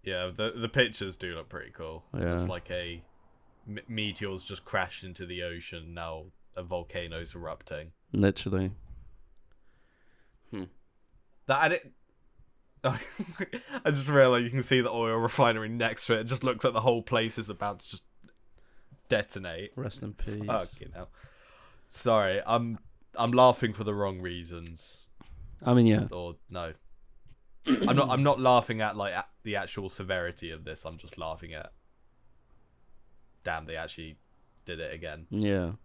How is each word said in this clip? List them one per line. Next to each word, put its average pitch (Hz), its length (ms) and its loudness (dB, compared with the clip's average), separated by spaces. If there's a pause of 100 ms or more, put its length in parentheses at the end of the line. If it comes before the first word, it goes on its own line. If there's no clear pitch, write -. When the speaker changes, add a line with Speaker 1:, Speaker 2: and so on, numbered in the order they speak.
Speaker 1:
Yeah, 92 300 -4
the, 107 220 -2
the 117 140 -4
pictures 110 480 0
do 87 180 -8
look 82 140 -12
pretty - 220 -14
cool. 80 340 -12 (120)
Speaker 2:
Yeah. 87 140 0
Speaker 1:
It's 87 160 -2
like 90 240 -8
a 87 320 -6 (640)
me-, 104 240 -12
meteor's 101 560 -4
just - 180 -12
crashed - 400 -4
into 90 220 -12
the 90 180 -8
ocean. 85 500 -10
Now 82 320 -10 (300)
a 92 80 -8
volcano's 85 720 -8
erupting. 80 560 -10 (220)
Speaker 2:
Literally. 95 580 2 (1800)
Hmm. 98 120 -8 (840)
Speaker 1:
That 135 140 4
I 160 80 8
didn't. - 240 -2 (920)
<laughs> - 0 -
I 180 1080 -4
just 139 160 0
realized 127 380 8
you 120 60 -2
can 131 100 0
see 127 180 6
the 117 120 2
oil 113 260 2
refinery 113 500 4
next 113 380 -2
to 120 80 4
it. 110 80 2
It 113 60 -6
just 123 160 -4
looks 123 200 0
like 120 100 4
the 113 80 4
whole 117 200 4
place 113 360 0
is 107 120 -8
about 101 300 -6
to - 100 -18
just - 140 -14 (1040)
detonate. 98 680 -2
Speaker 2:
Rest - 280 -8
in 104 100 -8
peace. 104 320 -6
Speaker 1:
Fucking 104 500 -4
hell. 90 140 -14 (760)
Sorry, 101 600 2
I'm, 117 340 0 (360)
I'm 117 160 2
laughing 123 420 8
for 107 100 -6
the 104 100 -2
wrong 98 280 -2
reasons. 85 880 -10 (560)
Speaker 2:
I 123 80 6
mean, 120 140 10
yeah. 107 240 6
Speaker 1:
Or 87 240 -8 (140)
no, 85 240 -8 (920)
I'm 127 320 4
not. 131 120 4
I'm 131 140 2
not 139 160 4
laughing 123 420 6
at, 104 140 -2
like, 101 180 -2
at 92 140 -4 (160)
the 107 140 -4
actual 95 320 -6
severity 87 600 -4
of 80 120 -12
this. 80 220 -10
I'm 80 120 -10
just - 200 -18
laughing 80 360 -8
at, - 180 -12 (1700)
damn, 82 220 -4
they 80 100 -10
actually 80 420 -10 (480)
did 82 140 -10
it 73 140 -8
again. 80 360 -12
Speaker 2:
Yeah. 98 420 0 (140)